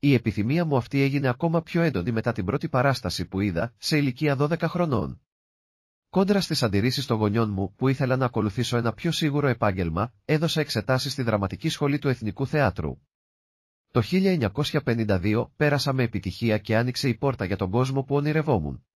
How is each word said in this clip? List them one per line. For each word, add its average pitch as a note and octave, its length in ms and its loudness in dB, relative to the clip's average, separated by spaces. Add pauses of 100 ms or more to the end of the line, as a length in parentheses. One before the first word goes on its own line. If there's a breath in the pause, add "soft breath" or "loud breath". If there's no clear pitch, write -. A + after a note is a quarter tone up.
Η C#3 80 8
επιθυμία A#2 520 2
μου D3 120 2
αυτή C3+ 240 0
έγινε C#3 260 2
ακόμα D#3+ 340 0
πιο E3+ 200 -2
έντονη A2+ 300 0
μετά A2+ 200 0
την G2+ 140 -2
πρώτη C3+ 240 -2
παράσταση B2 560 0
που F#2+ 140 -4
είδα, G2+ 380 -2
σε - 200 0
ηλικία C#3+ 380 0
δώδεκα D3+ 320 0
χρονών. B2+ 540 -2 (880)
Κόντρα G3 320 2
στις D3 220 -2
αντιρρήσεις A#2+ 420 0
των A#2 120 0
γονιών G#2+ 340 2
μου, G2 240 -4
που B2+ 120 0
ήθελαν C3 320 0
να C3 60 0
ακολουθήσω A#2 520 -2
ένα A#2 160 0
πιο - 180 -4
σίγουρο C#3+ 360 0
επάγγελμα, F#2+ 680 0 (120)
έδωσα D#3 340 0
εξετάσεις C3 520 -2
στη C#3 100 -6
Δραματική G#2 480 0
Σχολή C#3+ 300 -2
του - 80 -2
Εθνικού A#2+ 400 -2
Θεάτρου. F2+ 500 0 (920)
Το B2 100 2
χίλια F#3+ 300 2
εννιακόσια D3 500 0
πενήντα A2 380 0
δύο G#2+ 360 0
πέρασα D3 380 0
με C3 100 2
επιτυχία G#2+ 540 -2
και A2 200 0
άνοιξε B2 320 0
η A#2 60 2
πόρτα B2+ 300 -2
για F#2+ 100 -2
τον F#2+ 160 -2
κόσμο C3 320 0
που C#3 120 -2
ονειρευόμουν. C#3+ 680 0 (120)